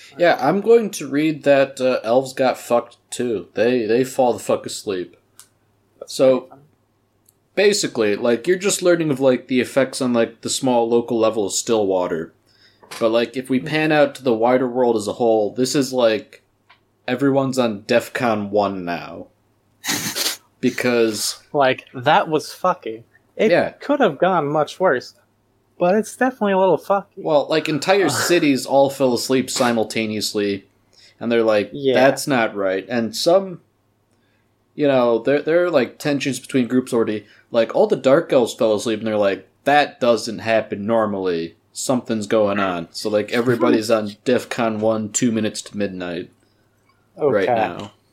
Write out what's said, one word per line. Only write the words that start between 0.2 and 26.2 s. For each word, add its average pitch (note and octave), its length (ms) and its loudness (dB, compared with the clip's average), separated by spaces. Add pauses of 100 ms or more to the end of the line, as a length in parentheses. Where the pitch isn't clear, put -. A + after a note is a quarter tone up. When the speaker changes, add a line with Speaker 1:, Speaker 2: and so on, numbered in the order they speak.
Speaker 1:
I'm E3 220 0
going A3+ 300 4
to D3+ 160 -10
read D3 360 -2
that, C3+ 380 2
uh, B2+ 220 0
elves B2+ 300 2
got B2+ 240 0
fucked - 400 -2 (140)
too. A#2 420 -6
They, A#2 320 0
they A2+ 200 2
fall - 260 0
the A2 80 -6
fuck - 260 -2
asleep. F#2 520 -8 (840)
Speaker 2:
That's - 140 -16
Speaker 1:
So, C3 260 4
Speaker 2:
pretty B2 120 -14
funny. - 100 -20 (960)
Speaker 1:
basically, D#3 600 0
like, A#2 320 0
you're F#3 100 2
just F#3+ 240 -2
learning E3+ 300 4
of, C3 80 -4
like, C3 280 2
the B2+ 120 0
effects B2+ 420 -2
on, B2 120 0
like, A2+ 280 0
the A#2+ 80 -6
small A#2+ 380 0
local A#2 320 0
level A2 260 2
of F#2 60 -6
Stillwater. F#2 800 -2 (680)
But, A#2 80 2
like, A#2 260 0
if C3 140 -8
we C3 100 0
Speaker 2:
Hmm. C3 80 -6
Speaker 1:
pan D#3 240 0
out D3 240 2
to - 80 -18
the C3 100 2
wider B2 360 2
world A#2+ 260 0
as G#2 140 -2
a F#2 40 -6
whole, A2 380 2
this B2+ 240 -2
is, C3+ 160 0
like, A2+ 520 0 (640)
everyone's C3 540 0
on A2 220 -2
defcon A2+ 680 -2
one G2 360 -2
now. E2+ 420 -10 (560)
<laughs> - 560 -6 (220)
Because A#2+ 840 -2 (100)
Speaker 2:
Like, C3 400 0
that D3+ 360 0
was D3+ 180 -2
fucky. B2 560 -6 (320)
It G#3+ 160 0
Speaker 1:
Yeah. C3 200 2
Speaker 2:
could - 280 -4
have F3 180 2
gone E3+ 300 0
much D3 320 -4
worse, D#3+ 340 0 (640)
but F3+ 160 2
it's G#3+ 240 -2
definitely B3 360 -2